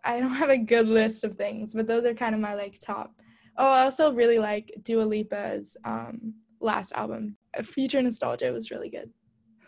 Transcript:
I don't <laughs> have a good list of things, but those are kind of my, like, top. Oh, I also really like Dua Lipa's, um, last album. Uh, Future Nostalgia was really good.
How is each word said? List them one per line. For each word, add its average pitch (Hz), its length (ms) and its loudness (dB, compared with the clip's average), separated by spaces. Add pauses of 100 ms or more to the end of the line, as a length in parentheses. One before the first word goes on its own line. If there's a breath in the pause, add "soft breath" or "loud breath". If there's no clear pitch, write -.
I 240 160 -2
don't 262 100 0
<laughs> 269 120 -2
have 285 80 4
a 269 80 6
good 233 280 4
list 220 380 2
of 208 140 -6
things, 208 340 -6
but 220 140 -2
those 233 180 0
are 240 80 2
kind 226 220 -2
of 214 60 -2
my, 208 120 -4
like, 202 280 -8
top. - 380 -10 (380 soft breath)
Oh, - 100 2
I 262 180 6
also 285 280 4
really 233 260 4
like 214 320 -2 (120)
Dua 226 220 0
Lipa's, 208 800 -4
um, 226 500 -8 (260)
last 202 320 -2
album. 220 440 -6 (200)
Uh, 247 60 -6
Future 269 400 -2
Nostalgia 127 500 -2
was 226 180 -8
really - 200 -10
good. - 200 -14 (580 loud breath)